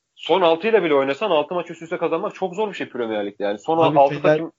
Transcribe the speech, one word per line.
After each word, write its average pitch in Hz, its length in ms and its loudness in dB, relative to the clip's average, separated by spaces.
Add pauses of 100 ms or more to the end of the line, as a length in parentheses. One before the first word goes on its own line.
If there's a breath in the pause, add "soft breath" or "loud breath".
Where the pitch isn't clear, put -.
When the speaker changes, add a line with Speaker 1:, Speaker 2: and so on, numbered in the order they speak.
(160)
Speaker 1:
son 175 260 0
altıyla 175 420 2
bile 160 100 0
oynasan 139 380 0
altı 156 220 0
maç 175 160 -6
üst 165 120 -14
üste 165 160 -8
kazanmak 165 380 -4
çok 175 200 -6
zor 214 140 -4
bir 185 40 -12
şey 135 160 -10
Premier 110 360 -4
Lig'de. 101 180 -8
Yani 104 160 -4
son 160 180 -2
Speaker 2:
Abi 156 220 4
Speaker 1:
altı 143 160 4
Speaker 2:
Fener- 143 60 -8
Speaker 1:
takım, 156 380 2